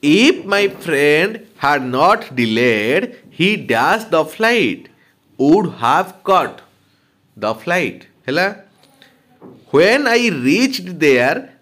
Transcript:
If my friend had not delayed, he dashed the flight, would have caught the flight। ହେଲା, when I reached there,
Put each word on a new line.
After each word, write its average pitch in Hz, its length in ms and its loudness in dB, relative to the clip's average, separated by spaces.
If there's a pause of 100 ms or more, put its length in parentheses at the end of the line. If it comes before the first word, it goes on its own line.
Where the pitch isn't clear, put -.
If 233 360 2
my 202 240 0
friend 160 800 0 (100)
had 143 260 0
not 139 520 0
delayed, 120 800 0 (120)
he 202 280 -2
dashed 151 560 -2
the 160 120 2
flight, 214 640 -2 (480)
would 160 420 2
have 143 340 0 (100)
caught 180 380 -2 (760)
the 107 160 -4 (100)
flight। 170 440 -4 (200)
ହେଲା, 185 360 -4 (1080)
when 214 360 2
I 240 220 0
reached 180 720 -2
there, 139 600 0